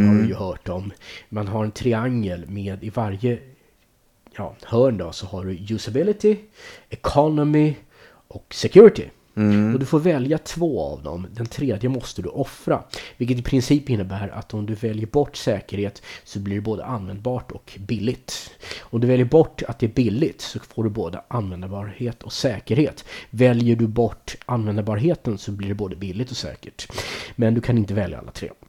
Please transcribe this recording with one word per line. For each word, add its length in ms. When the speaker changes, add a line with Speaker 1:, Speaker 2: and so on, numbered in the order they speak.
Speaker 1:
Mm. 120
Speaker 2:
har 60
du 60
ju 60
hört 340
om. 240
Man 200
har 160
en 80
triangel 760
med 360
i 60
varje, 480
ja, 180
hörn 340
då, 140
så 140
har 180
du 300
usability, 640
economy 840
och 260
security. 500
Speaker 1:
Mm. 380
Speaker 2:
Och 60
du 60
får 140
välja 380
två 440
av 100
dem. 280
Den 160
tredje 420
måste 340
du 60
offra. 540
Vilket 220
i 40
princip 480
innebär 380
att 260
om 120
du 80
väljer 320
bort 300
säkerhet 640
så 140
blir 160
det 60
både 240
användbart 680
och 280
billigt. 720
Om 200
du 60
väljer 200
bort 420
att 100
det 80
är 40
billigt 500
så 200
får 240
du 60
både 380
användbarhet 920
och 100
säkerhet. 720
Väljer 460
du 100
bort 500
användbarheten 920
så 140
blir 160
det 60
både 220
billigt 340
och 60
säkert. 560
Men 180
du 60
kan 180
inte 160
välja 240
alla 140
tre. 180